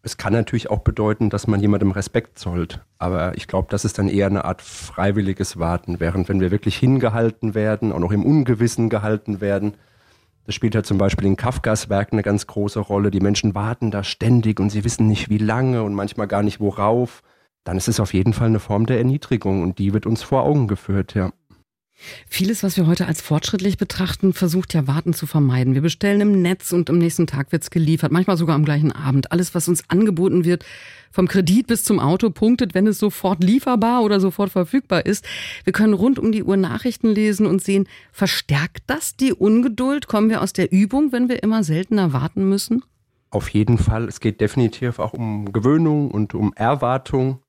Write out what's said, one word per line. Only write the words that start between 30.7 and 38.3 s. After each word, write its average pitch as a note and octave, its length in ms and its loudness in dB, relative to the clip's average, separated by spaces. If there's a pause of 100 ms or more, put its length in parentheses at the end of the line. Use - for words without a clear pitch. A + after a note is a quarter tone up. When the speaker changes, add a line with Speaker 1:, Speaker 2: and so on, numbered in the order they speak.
Speaker 2:
vom F#3 160 0
Kredit F#3+ 400 2
bis A#3 160 0
zum G3+ 160 2
Auto, F#3 320 2
punktet, A3+ 420 0
wenn F#3+ 140 2
es G#3 140 0
sofort F#3 420 0
lieferbar A#3+ 640 2
oder G3+ 160 2
sofort G3 300 0
verfügbar F#3 560 0
ist. G#3 200 -4 (380)
Wir F#3+ 80 0
können G#3+ 200 4
rund A3 280 2
um A3+ 100 0
die G#3 140 -2
Uhr G3 120 2
Nachrichten G3 520 0
lesen G#3+ 380 2
und F3+ 180 0
sehen. G3 240 0 (240)
Verstärkt - 760 -2